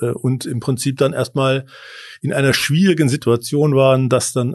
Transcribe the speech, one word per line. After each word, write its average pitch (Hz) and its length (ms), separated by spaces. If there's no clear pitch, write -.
äh, 120 80
und 127 340
im 120 160
Prinzip 135 380
dann 139 160
erstmal 135 500
in 135 100
einer 139 220
schwierigen 160 560
Situation 139 680
waren, 131 360
das 127 240
dann 123 200